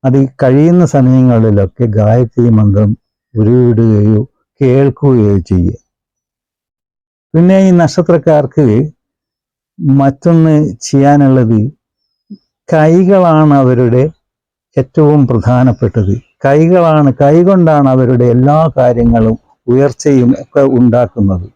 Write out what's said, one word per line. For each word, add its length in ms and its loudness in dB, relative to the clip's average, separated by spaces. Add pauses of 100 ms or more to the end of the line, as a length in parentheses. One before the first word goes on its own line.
അത് 160 0 (160)
കഴിയുന്ന 500 2
സമയങ്ങളിലൊക്കെ 1040 0
ഗായത്രി 580 0
മന്ത്രം 420 0 (440)
ഉരുവിടുകയോ 840 0 (400)
കേൾക്കുകയോ 760 0
ചെയ്യുക. 400 -4 (1600)
പിന്നെ 280 2
ഈ 100 2
നക്ഷത്രക്കാർക്ക് 960 0 (1300)
മറ്റൊന്ന് 580 0 (260)
ചെയ്യാനുള്ളത്, 760 0 (1080)
കൈകളാണ് 840 2
അവരുടെ 500 0 (760)
ഏറ്റവും 500 0
പ്രധാനപ്പെട്ടത്. 840 -2 (280)
കൈകളാണ്, 720 0
കൈകൊണ്ടാണ് 760 2
അവരുടെ 360 0
എല്ലാ 320 0 (120)
കാര്യങ്ങളും 680 0 (300)
ഉയർച്ചയും 640 0 (100)
ഒക്കെ 320 -4
ഉണ്ടാക്കുന്നത്. 840 -2